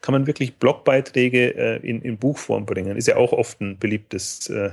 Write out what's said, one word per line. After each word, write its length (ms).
kann 120
man 140
wirklich 300
Blogbeiträge, 1000
äh, 220
in, 260
in 140
Buchform 500
bringen? 300
Ist 100
ja 80
auch 180
oft 280
ein 180
beliebtes, 680
äh, 260